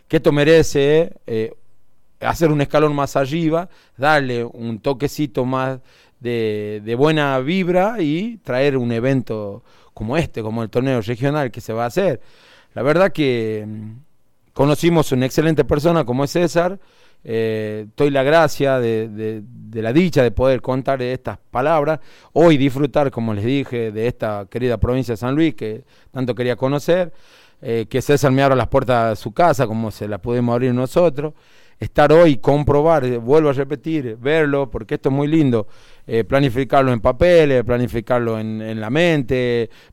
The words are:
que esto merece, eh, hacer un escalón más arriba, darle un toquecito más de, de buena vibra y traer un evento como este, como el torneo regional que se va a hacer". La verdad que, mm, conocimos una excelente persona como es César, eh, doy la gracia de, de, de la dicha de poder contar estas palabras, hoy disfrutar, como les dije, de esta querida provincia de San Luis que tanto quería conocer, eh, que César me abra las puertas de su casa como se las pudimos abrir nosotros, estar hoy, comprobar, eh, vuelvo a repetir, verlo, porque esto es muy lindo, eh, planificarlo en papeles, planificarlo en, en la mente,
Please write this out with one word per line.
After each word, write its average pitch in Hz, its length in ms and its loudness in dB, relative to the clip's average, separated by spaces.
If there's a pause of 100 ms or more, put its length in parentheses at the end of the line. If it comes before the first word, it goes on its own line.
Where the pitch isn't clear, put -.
que 156 100 0
esto 156 140 4
merece, 151 800 4 (140)
eh, 110 280 -4 (640)
hacer 151 300 0
un 147 100 2
escalón 151 340 0
más 139 220 -4
arriba, 160 520 -2 (280)
darle 131 480 0
un 117 360 -10
toquecito 139 640 -4
más 131 340 -4 (420)
de, 107 640 -4
de 117 100 -4
buena 143 460 2
vibra 180 600 0
y 180 380 -4
traer 135 380 -2
un 120 160 -2
evento 113 680 -4 (320)
como 113 220 -6
este, 131 260 -4
como 113 200 -6
el 110 60 -6
torneo 123 320 -2
regional 123 520 -4
que 120 80 -12
se 113 120 -10
va 113 120 -4
a - 20 -4
hacer". 175 340 -2 (540)
La 113 80 -6
verdad 170 300 4
que, 113 540 -2
mm, 107 240 -12 (600)
conocimos 151 600 2
una 127 140 0
excelente 151 380 2
persona 160 400 2
como 123 200 -2
es - 80 -6
César, 175 480 0 (480)
eh, 110 580 -4 (100)
doy 147 140 2
la 135 120 2
gracia 139 560 2
de, 113 300 -2
de, 110 360 -8
de 110 380 -12
la 113 100 -2
dicha 160 300 4
de 117 80 4
poder 127 320 0
contar 131 400 -4
estas 123 360 -8 (120)
palabras, 147 480 0 (340)
hoy 160 240 6
disfrutar, 135 540 0
como 113 240 -4
les 101 100 -4
dije, 123 460 -4
de 110 160 -4
esta 107 420 -6
querida 120 300 -2
provincia 120 340 -2
de 110 40 -4
San 123 180 -4
Luis 156 200 0
que 110 300 -10 (280)
tanto 127 240 -4
quería 123 200 -2
conocer, 165 560 -2 (480)
eh, 113 300 -4
que 131 100 -2
César 143 320 2
me 135 100 4
abra 135 120 4
las 117 140 0
puertas 120 420 2
de 107 60 -2
su - 160 -12
casa 151 340 2
como 110 240 -4
se 104 160 -10
las 104 140 -8
pudimos 120 340 -2
abrir 123 180 0
nosotros, 143 640 0 (460)
estar 147 320 2
hoy, 160 240 8
comprobar, 147 680 2
eh, 123 140 -2
vuelvo 143 320 2
a - 40 0
repetir, 135 680 -6
verlo, 139 500 0
porque 110 240 -8
esto - 140 -2
es 135 60 2
muy 143 120 0
lindo, 139 400 2 (400)
eh, 113 160 0
planificarlo 135 720 2
en 113 80 0
papeles, 139 640 4
planificarlo 117 720 -2
en, 110 240 -6
en 110 180 -8
la 107 80 -6
mente, 127 800 0 (240)